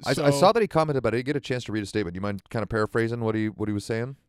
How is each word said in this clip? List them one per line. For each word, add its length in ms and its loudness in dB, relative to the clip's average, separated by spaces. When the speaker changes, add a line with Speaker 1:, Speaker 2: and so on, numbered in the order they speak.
Speaker 1:
I, 60 0
I 20 0
Speaker 2:
so 180 4
Speaker 1:
saw 220 6
that 80 2
he 60 2
commented, 360 0
but 100 2
I 40 0
didn't 100 -2
get 80 -2
a 60 -4
chance 240 -4
to 60 -8
read 120 -2
a 20 -6
statement. 280 -2
Do 40 -10
you 40 -8
mind 280 -4
kinda 180 -4
paraphrasing 520 0
what 160 0
he, 140 0
what 180 -6
he 60 -2
was 120 -2
saying? 300 -4